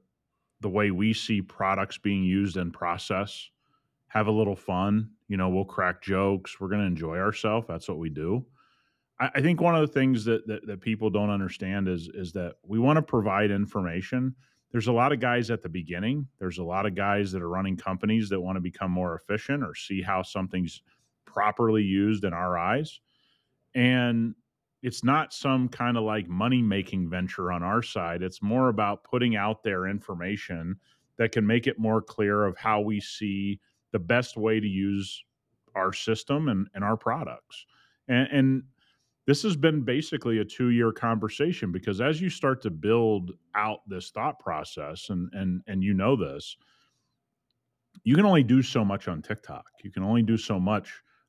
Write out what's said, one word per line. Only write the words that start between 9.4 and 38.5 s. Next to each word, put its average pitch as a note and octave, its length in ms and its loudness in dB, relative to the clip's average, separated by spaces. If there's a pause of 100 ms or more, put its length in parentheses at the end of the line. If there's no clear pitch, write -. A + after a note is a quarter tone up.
think D#3+ 200 4
one E3+ 160 4
of D#3+ 40 4
the D3+ 120 2
things C3 340 2
that, A2+ 220 0
that, G#2+ 180 -6
that G2+ 140 -8
people A2 300 -2
don't G#2 200 2
understand G2 580 -2
is, E2+ 200 -4
is F2+ 240 -10
that F2 240 -6 (100)
we G#2 140 -2
wanna D3 220 4
provide G#2 500 2
information. G2+ 840 -2 (380)
There's A2 160 0
a B2 40 4
lot B2 200 4
of B2+ 80 -2
guys A#2+ 300 0
at A2+ 120 -2
the F#2 60 -8
beginning. F#2 580 -4 (140)
There's F2+ 180 -4
a F2 60 -4
lot F#2+ 220 -2
of G2 80 -2
guys G2+ 380 0
that F#2+ 100 -2
are E2+ 60 -4
running F#2+ 280 -2
companies G#2+ 520 0
that F#2+ 120 -2
wanna F#2 200 -4
become F#2 300 -4
more F2+ 240 0
efficient A2 500 -4
or D#2+ 120 -8
see F#2+ 260 -6
how F#2+ 200 0
something's F#2 600 -4 (420)
properly G#2+ 600 2
used G2+ 400 2
in F#2 100 0
our F2+ 240 -2
eyes. A2+ 420 -2 (760)
And B2 600 4 (480)
it's B2 220 -6
not C#3+ 300 2
some C3 340 0
kinda, A#2+ 320 -2
like, G#2+ 260 -2
money-making G2 840 0
venture F2+ 420 -4
on F2 100 -2
our G#2 200 0
side. F2 400 -6
It's F#2 200 -6
more B2 280 2
about G#2 340 0
putting A#2+ 320 0
out G#2+ 260 -2
there F#2 240 -2
information F#2+ 920 -6 (380)
that A2+ 140 0
can G#2+ 140 2
make A#2+ 200 2
it B2 120 -2
more A2 220 2
clear G#2 460 0
of F#2 100 -2
how G#2+ 240 0
we G#2 180 0
see G2 600 -4 (320)
the G#2+ 60 0
best A#2+ 400 0
way A2 220 2
to G#2 80 0
use G2 540 -2 (520)
our F#2+ 180 0
system C#3 560 -2
and, G2+ 260 0
and G2 100 -6
our G#2+ 120 2
products. - 720 -6 (420)
And, B2+ 240 4
and C3 300 4 (640)